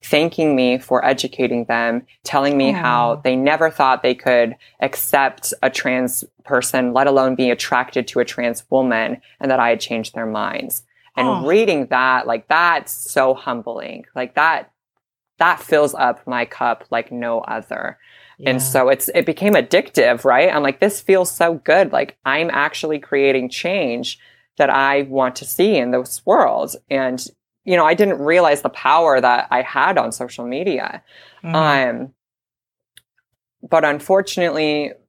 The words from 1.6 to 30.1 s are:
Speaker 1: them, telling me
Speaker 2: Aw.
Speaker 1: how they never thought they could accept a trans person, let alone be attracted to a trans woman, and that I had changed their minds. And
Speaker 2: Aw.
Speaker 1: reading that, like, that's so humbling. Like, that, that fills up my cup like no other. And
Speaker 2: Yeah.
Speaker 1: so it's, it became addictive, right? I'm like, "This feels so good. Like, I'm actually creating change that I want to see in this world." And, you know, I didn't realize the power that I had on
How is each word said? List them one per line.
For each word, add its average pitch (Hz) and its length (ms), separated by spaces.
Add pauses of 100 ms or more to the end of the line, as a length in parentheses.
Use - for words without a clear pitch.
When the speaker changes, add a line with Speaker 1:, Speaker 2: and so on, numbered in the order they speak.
Speaker 1:
them, 117 380 (200)
telling 143 320
me 139 180
Speaker 2:
Aw. 175 80
Speaker 1:
how 123 400
they 127 140
never 156 340
thought 131 320
they 127 140
could 120 400 (240)
accept - 840
a 135 80
trans 127 540 (180)
person, 127 500
let 135 140
alone 131 300
be 127 140
attracted 123 580
to - 100
a 120 60
trans 120 440
woman, 127 520 (180)
and 139 100
that 131 120
I 117 80
had 120 100
changed 113 360
their 117 120
minds. - 560 (340)
And 262 120
Speaker 2:
Aw. 185 180
Speaker 1:
reading 175 440
that, 127 360
like, 117 220
that's 165 440
so 131 420
humbling. - 720 (100)
Like, 127 180
that, 151 380 (680)
that - 220
fills 147 340
up 123 320
my 123 200
cup 120 440
like 117 220
no 120 300
other. - 540 (480)
And 131 140
Speaker 2:
Yeah. - 0
Speaker 1:
so 131 300
it's, 135 260
it 175 100
became 190 300
addictive, 123 720
right? 135 280
I'm 147 120
like, 139 160
"This 202 200
feels 185 300
so 170 240
good. 160 380
Like, - 320
I'm 156 280
actually 151 460
creating 139 520
change 143 680 (380)
that 139 140
I 139 320
want 131 340
to - 80
see 196 320
in 123 160
this 127 340
world." - 480 (160)
And, 131 340 (400)
you 180 120
know, 165 80
I 160 100
didn't 190 240
realize 151 440
the 147 80
power 147 500
that 123 320
I 127 100
had 156 360
on 117 120